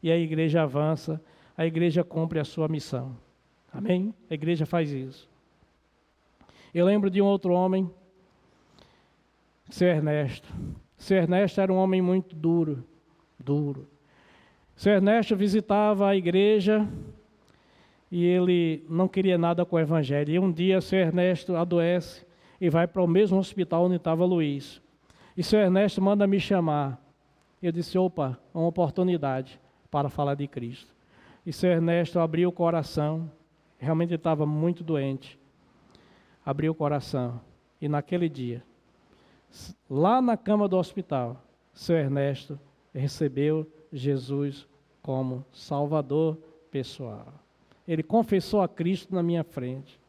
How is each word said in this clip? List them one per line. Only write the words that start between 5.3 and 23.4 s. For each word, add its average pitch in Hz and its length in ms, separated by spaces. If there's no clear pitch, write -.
Eu 175 120
lembro 196 240
de 190 120
um 196 40
outro 196 260
homem, 185 380
seu 180 180
Ernesto. 151 600
Seu 190 200
Ernesto 180 420
era 190 140
um 185 40
homem 190 240
muito 180 340
duro, 156 500
duro. 143 480
Seu 208 180
Ernesto 208 420
visitava 202 720
a 196 80
igreja 202 720
e 175 140
ele 175 640
não 175 180
queria 185 300
nada 170 280
com 175 120
o - 20
evangelho. 147 540
E 170 40
um 185 140
dia, 180 300
seu 190 180
Ernesto 180 560
adoece 170 720
e 175 100
vai 165 160
para 185 160
o 175 60
mesmo 190 300
hospital 175 480